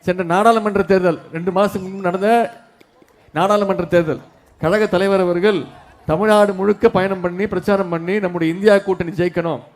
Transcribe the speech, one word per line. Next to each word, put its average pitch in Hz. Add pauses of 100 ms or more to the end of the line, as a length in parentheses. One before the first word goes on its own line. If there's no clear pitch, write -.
சென்ற 180
நாடாளுமன்ற 208
தேர்தல், 180 (120)
ரெண்டு 170
மாசத்துக்கு 190
முன்பு 190
நடந்த 196 (800)
நாடாளுமன்ற 190
தேர்தல், 170 (380)
கழக 208
தலைவர் 196
அவர்கள் 175 (420)
தமிழ்நாடு 208
முழுக்க 202
பயணம் 190
பண்ணி, 180
பிரச்சாரம் 196
பண்ணி, 170
நம்முடைய 175
இந்தியா 202
கூட்டணி 185
ஜெயிக்கணும் 170 (160)